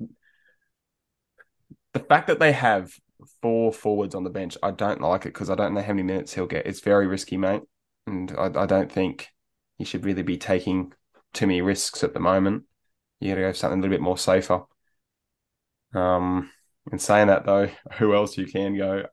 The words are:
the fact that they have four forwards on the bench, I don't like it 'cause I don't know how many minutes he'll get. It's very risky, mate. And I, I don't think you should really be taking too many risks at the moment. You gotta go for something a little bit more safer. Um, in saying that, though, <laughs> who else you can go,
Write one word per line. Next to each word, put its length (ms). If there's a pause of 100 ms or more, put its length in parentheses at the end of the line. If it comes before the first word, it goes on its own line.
(1900)
the 80
fact 260
that 140
they 120
have 400 (480)
four 320
forwards 420
on 100
the 60
bench, 320
I 100
don't 280
like 260
it 80
'cause 140
I 60
don't 200
know 60
how 120
many 100
minutes 320
he'll 120
get. 200
It's 140
very 260
risky, 300
mate. 260 (460)
And 280
I, 260
I 40
don't 240
think 380 (500)
you 80
should 180
really 180
be 160
taking 540 (420)
too 120
many 160
risks 400
at 100
the 80
moment. 440 (560)
You 100
gotta 120
go 100
for 60
something 200
a 40
little 120
bit 80
more 160
safer. 440 (1300)
Um, 560 (400)
in 80
saying 300
that, 160
though, 260 (120)
<laughs> 160
who 160
else 220
you 100
can 300
go, 360